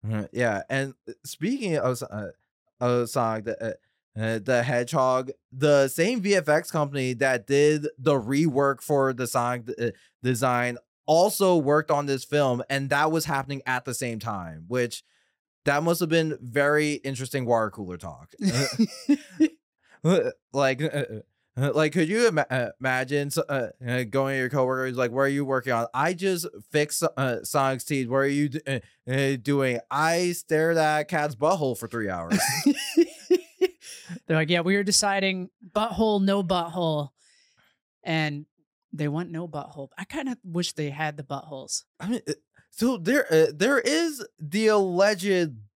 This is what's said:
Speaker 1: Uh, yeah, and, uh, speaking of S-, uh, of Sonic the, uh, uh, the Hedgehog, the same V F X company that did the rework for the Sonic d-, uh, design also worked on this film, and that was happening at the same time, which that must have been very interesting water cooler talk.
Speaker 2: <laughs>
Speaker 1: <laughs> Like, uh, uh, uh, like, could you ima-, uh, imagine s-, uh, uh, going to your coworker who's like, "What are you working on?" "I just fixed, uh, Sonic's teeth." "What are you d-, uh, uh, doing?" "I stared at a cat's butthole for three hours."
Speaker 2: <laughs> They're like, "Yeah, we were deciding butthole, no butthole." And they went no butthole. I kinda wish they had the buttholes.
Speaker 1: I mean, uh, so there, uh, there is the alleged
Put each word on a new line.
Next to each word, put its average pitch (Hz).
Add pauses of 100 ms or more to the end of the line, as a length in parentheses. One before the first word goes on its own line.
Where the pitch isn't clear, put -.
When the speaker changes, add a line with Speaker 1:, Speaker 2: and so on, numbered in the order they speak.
Speaker 1:
Uh, 107
yeah, 110
and, 135 (160)
uh, - (140)
speaking 208
of 127
S-, 123
uh, 104 (480)
of 123
Sonic 113
the, 110
uh, 113 (440)
uh, 110
the 120
Hedgehog, 127 (200)
the 139
same 208
V 202
F 165
X 156
company 143
that 127
did 147
the 143
rework 139
for 135
the 123
Sonic 120
d-, 117
uh, 117 (300)
design 123 (280)
also 180
worked 147
on 143
this 135
film, 131
and 139
that 151
was 160
happening 139
at 127
the 127
same 117
time, 87
which 120 (600)
that 143
must 170
have 165
been 160
very 147
interesting 135
water 113
cooler 90
talk. 76
Speaker 2:
<laughs> - (1600)
Speaker 1:
<laughs> 151 (200)
Like, 135
uh, 156
uh, 143 (500)
uh, 135
like, 156
could 160
you 233
ima-, 156
uh, 123 (100)
imagine 131
s-, 139
uh, 131 (180)
uh, 127
going 135
to 135
your 127
coworker 131
who's 127
like, 123
"What 131
are 139
you 139
working 131
on?" 117
"I 151
just 175 (260)
fixed, 151 (120)
uh, 127
Sonic's 135
teeth." 131
"What 131
are 139
you 143
d-, 139
uh, 135 (300)
uh, 135
doing?" 131 (100)
"I 170
stared 165
at 151
a 147
cat's 151
butthole 147
for 117
three 110
hours." 87 (280)
Speaker 2:
<laughs> - (1600)
They're 160
like, 156
"Yeah, 175
we 190
were 202
deciding 190 (240)
butthole, 214
no 196
butthole." 165 (920)
And 151 (460)
they 147
went 170
no 165
butthole. 147
I -
kinda 262
wish 175
they 147
had 147
the 147
buttholes. 135 (160)
Speaker 1:
I 180
mean, 240
uh, 156 (380)
so 240
there, 226
uh, 160
there 240
is 302 (140)
the 175
alleged 190 (240)